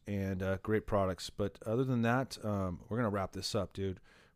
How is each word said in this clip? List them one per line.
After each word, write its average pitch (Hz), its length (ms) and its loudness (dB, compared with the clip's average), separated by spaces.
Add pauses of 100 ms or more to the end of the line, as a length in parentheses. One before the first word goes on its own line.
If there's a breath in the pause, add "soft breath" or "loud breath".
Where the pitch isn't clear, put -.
and, 98 340 -2
uh, 95 220 0
great 107 240 0
products. 95 420 2
But - 360 -4
other 117 180 2
than 127 200 2
that, 120 400 2
um, 98 360 0 (100)
we're 107 80 -2
gonna 120 120 2
wrap 98 240 -2
this 92 220 -4
up, 95 180 -2
dude. 98 260 -4 (360 soft breath)